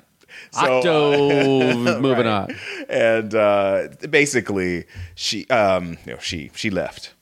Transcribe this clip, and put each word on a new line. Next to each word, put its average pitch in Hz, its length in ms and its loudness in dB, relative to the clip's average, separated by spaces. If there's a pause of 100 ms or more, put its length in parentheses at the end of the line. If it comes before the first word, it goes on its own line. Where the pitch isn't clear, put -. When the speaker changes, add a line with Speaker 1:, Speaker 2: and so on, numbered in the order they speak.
(520)
Speaker 1:
So, 127 260 2
Speaker 2:
Octo, 143 1000 2
Speaker 1:
<laughs> 123 240 0
Speaker 2:
moving 127 260 2
Speaker 1:
right. - 20 2
Speaker 2:
on. 101 280 -2 (320)
Speaker 1:
And, 113 480 0
uh, 98 520 2 (220)
basically, 104 760 0 (300)
she, - 340 -6
um, 92 560 2
you 60 80 -12
know, - 80 -14
she, 76 340 -10
she 110 140 -6
left. - 520 -8